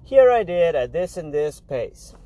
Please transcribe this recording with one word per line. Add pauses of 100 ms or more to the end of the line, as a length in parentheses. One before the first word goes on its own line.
Here
I
did
at
this
and
this
pace. (120)